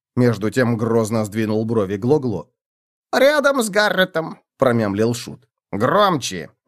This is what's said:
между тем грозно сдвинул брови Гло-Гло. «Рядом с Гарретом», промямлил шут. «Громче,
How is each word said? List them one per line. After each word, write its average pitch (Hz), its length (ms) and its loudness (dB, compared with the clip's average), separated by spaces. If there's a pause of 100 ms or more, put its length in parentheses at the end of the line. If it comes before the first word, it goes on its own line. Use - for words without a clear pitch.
(160)
между 110 340 0
тем 117 280 0
грозно 113 480 0
сдвинул 107 400 -2
брови 104 300 -2
Гло-Гло. 120 540 -2 (640)
«Рядом 277 480 2
с 220 80 -2
Гарретом», 185 720 0 (180)
промямлил 113 560 2
шут. - 340 -14 (240)
«Громче, 131 800 0 (180)